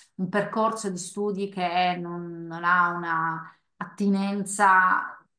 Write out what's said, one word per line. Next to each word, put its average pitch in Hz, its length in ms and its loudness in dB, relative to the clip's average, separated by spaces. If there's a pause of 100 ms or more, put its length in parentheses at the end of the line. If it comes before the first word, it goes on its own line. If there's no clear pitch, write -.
(140)
un 185 160 -4
percorso 220 580 -2
di 185 80 -4
studi 202 540 -4
che 180 500 2
non, 175 460 -8
non 165 180 -8
ha 175 240 4
una 165 640 -4 (220)
attinenza, 196 1400 2 (200)